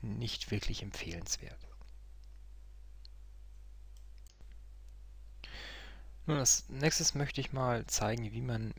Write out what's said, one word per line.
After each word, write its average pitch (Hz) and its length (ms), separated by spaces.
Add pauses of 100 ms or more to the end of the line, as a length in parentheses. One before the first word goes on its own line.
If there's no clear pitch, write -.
nicht 113 500
wirklich 107 320
empfehlenswert. - 720 (4000)
Nun, 156 120
als - 300
nächstes 151 480
möchte 139 240
ich 135 120
mal 127 360
zeigen, 113 420
wie 113 100
man 113 380